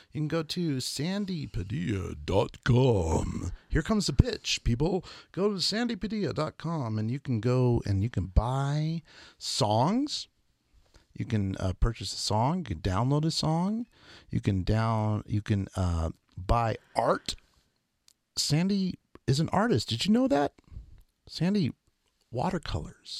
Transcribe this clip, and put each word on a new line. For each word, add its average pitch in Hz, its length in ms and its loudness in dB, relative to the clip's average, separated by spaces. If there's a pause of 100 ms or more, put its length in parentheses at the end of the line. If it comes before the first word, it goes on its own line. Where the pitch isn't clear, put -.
(120)
You 156 80 -4
can 151 80 -2
go 160 120 0
to 156 380 -2
sandy 180 680 -4
padilla 98 680 -4
dot 80 480 -2
com. 95 880 2 (180)
Here 151 140 2
comes 208 240 0
the 156 60 -2
pitch, - 500 2
people. 147 420 2 (280)
Go 202 200 0
to 185 80 -4
sandy 233 360 0
padilla 202 360 -4
dot 151 240 -4
com 143 400 -4
and 110 140 -2
you 139 80 -4
can 120 220 -2
go 123 440 4
and 98 160 2
you 113 80 0
can 92 180 -2
buy 139 760 0 (340)
songs. 143 920 0 (840)
You 113 120 -4
can, 101 320 0
uh, 92 160 -2
purchase - 400 0
a - 40 -10
song. 123 420 0
You 170 40 -6
can 87 160 -6
download 123 460 2
a 160 60 0
song. 180 540 0 (460)
You 117 80 -2
can 98 240 2
down-, 110 640 0
you 104 140 0
can, 101 340 0
uh, 85 360 0 (260)
buy 113 400 0 (180)
art. - 400 0 (1000)
Sandy 190 580 0 (300)
is 135 160 2
an - 80 0
artist. 196 400 2
Did 117 160 -2
you 190 80 4
know 254 160 4
that? 285 240 2 (760)
Sandy 180 460 0 (580)
watercolors. - 880 -6